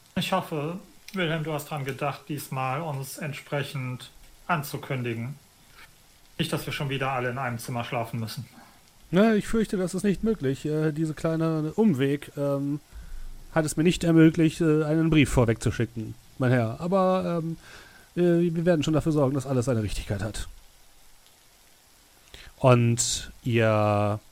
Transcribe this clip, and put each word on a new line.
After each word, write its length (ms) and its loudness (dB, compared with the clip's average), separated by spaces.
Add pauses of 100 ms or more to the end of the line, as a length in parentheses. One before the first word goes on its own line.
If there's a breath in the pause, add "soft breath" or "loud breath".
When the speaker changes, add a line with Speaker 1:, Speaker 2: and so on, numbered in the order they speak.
(160)
Speaker 1:
Ich 180 -4
hoffe, 440 -4 (360)
Wilhelm, 320 -2
du 80 -6
hast 160 -8
dran 160 -6
gedacht, 420 -6
diesmal 540 -6
uns 360 -8
entsprechend 920 -8 (360)
anzukündigen. 880 -4 (1000 loud breath)
Nicht, 140 -4
dass 140 -4
wir 80 -8
schon 160 -4
wieder 220 -2
alle 180 -2
in 80 -4
einem 220 -4
Zimmer 260 -6
schlafen 340 -4
müssen. 260 -8 (680 loud breath)
Speaker 2:
Na, 220 6
ich 140 0
fürchte, 300 0
das 180 -2
ist 80 -4
nicht 200 0
möglich. 420 0
Äh, 260 0
diese 240 -2
kleine 600 0
Umweg, 640 2
ähm, 420 -2 (760 loud breath)
hat 100 2
es 100 -6
mir 80 2
nicht 200 2
ermöglicht, 580 6
äh, 220 4
einen 260 2
Brief 220 6
vorweg 320 2
zu 80 0
schicken, 420 -6 (240)
mein 140 2
Herr. 280 0
Aber, 640 0
ähm, 140 -6 (580 loud breath)
äh, 380 4
wir 120 -2
werden 180 4
schon 100 0
dafür 180 2
sorgen, 220 2
dass 140 -2
alles 180 0
seine 180 0
Richtigkeit 380 -4
hat. 260 -6 (2000 loud breath)
Und 720 2 (120)
ihr 760 2 (120)